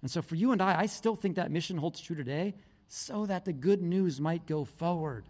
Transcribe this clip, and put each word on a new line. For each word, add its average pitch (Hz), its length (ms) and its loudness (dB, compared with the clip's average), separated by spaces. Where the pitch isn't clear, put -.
And 135 80 -6
so 165 120 -2
for 170 140 -6
you 233 180 4
and 196 80 4
I, 185 180 4
I 202 60 4
still 220 320 0
think 185 180 0
that 170 160 0
mission 165 260 -2
holds 156 220 -2
true - 160 -6
today 151 400 -2
so 214 380 -6
that 190 180 -2
the 185 100 -2
good 180 280 4
news 175 400 2
might 165 260 0
go 156 160 0
forward. 156 680 -4